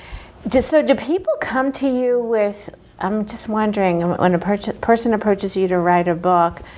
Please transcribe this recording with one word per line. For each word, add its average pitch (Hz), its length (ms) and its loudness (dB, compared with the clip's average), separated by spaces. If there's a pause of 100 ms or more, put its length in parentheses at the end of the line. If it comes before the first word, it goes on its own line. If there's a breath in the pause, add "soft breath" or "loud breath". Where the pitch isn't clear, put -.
(480 loud breath)
Just, 247 220 0
so 311 120 8
do 277 140 4
people 349 460 -2
come 262 320 -2
to 269 160 -2
you 247 320 0
with, 214 480 -2 (300)
I'm 208 260 -2
just 226 240 -12
wondering, 208 500 0 (180)
when 180 160 2
a 170 60 0
per-, 196 180 -2 (220)
person 233 340 2
approaches 202 440 -2
you 190 100 0
to 180 120 0
write 175 280 2
a 175 80 0
book, 175 460 0 (160 loud breath)